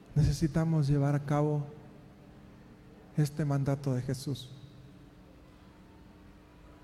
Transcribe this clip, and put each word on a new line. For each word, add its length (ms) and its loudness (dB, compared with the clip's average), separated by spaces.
necesitamos 720 2
llevar 280 4
a 100 -2
cabo 400 2
este 260 2
mandato 500 0
de 80 0
Jesús. 480 -4